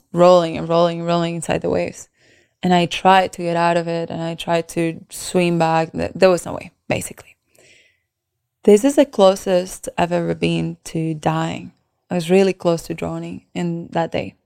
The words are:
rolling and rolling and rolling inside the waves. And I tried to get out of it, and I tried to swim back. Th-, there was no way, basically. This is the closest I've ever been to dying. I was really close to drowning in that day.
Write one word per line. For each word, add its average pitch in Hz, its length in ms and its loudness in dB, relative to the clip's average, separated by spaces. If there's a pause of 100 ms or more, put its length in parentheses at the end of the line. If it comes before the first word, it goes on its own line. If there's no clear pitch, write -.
(140)
rolling 170 420 6
and 165 100 -6
rolling 170 340 0
and 170 60 -8
rolling 170 280 0
inside 160 260 -4
the - 80 -4
waves. - 400 -4 (540)
And 180 100 2
I 175 140 4
tried 190 480 2
to 175 80 -10
get 170 160 -2
out 170 180 2
of 170 100 -2
it, 170 220 -4
and 165 140 -8
I 165 120 -6
tried 165 360 -4
to 165 400 -4
swim 175 480 0
back. 160 340 0
Th-, 165 220 -6
there 185 160 4
was 170 160 0
no - 80 -8
way, - 180 -14 (160)
basically. - 480 -8 (1300)
This 208 160 8
is 277 140 2
the 285 100 6
closest 190 920 0
I've 175 140 -2
ever 170 240 -2
been 165 420 -2 (100)
to 160 280 -4
dying. 165 560 -4 (400)
I 180 60 -4
was 170 160 -4
really 190 200 4
close 170 360 -2
to 170 60 -8
drowning 170 600 -10
in 170 380 -6
that 165 180 -4
day. - 240 -6 (120)